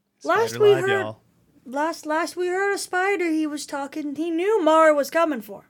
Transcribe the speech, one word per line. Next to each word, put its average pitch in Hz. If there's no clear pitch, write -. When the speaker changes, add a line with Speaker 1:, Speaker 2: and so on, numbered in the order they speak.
Speaker 1:
Spider 349
Speaker 2:
last 453
we -
Speaker 1:
live, 381
Speaker 2:
heard, 381
Speaker 1:
y'all. -
Speaker 2:
last, 302
last 311
we 359
heard 392
of 381
Spider, 370
he 311
was 294
talking, 285
he 330
knew 370
Mara 311
was 285
coming 320
for 202
him. -